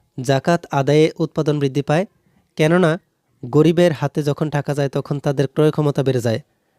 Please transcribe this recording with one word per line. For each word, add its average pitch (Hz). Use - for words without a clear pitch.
জাকাত 135
আদায়ে 147
উৎপাদন 156
বৃদ্ধি 143
পায়, 156
কেননা 165
গরিবের 160
হাতে 139
যখন 147
টাকা 147
যায়, 139
তখন 147
তাদের 143
ক্রয় 151
ক্ষমতা 147
বেড়ে 127
যায়, 113